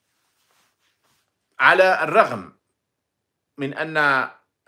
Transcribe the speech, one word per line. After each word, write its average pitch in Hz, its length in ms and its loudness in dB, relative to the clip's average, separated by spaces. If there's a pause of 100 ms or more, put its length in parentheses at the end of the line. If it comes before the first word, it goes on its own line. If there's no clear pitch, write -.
(1600)
على 180 420 4
الرغم 151 500 -2 (1040)
من 143 160 -8
أن 147 540 -2 (400)